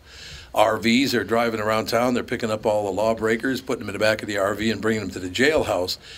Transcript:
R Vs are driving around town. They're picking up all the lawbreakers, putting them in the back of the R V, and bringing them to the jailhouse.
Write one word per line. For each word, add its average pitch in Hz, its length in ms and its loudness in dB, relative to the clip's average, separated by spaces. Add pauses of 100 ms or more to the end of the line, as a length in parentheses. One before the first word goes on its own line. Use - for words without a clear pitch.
(540)
R 110 240 4
Vs 117 380 2
are 107 100 2
driving 113 340 0
around 110 280 0
town. 123 260 2
They're 107 100 0
picking 113 280 -4
up 107 140 -4
all 104 200 2
the 98 60 0
lawbreakers, 113 720 0
putting - 240 -4
them 101 40 -6
in 98 40 -8
the 98 120 -8
back 107 160 2
of 110 60 -8
the 104 100 -4
R 98 160 2
V, 107 180 0
and 98 100 -4
bringing 110 200 0
them 92 100 -6
to - 80 -10
the 90 100 -8
jailhouse. 107 680 0 (200)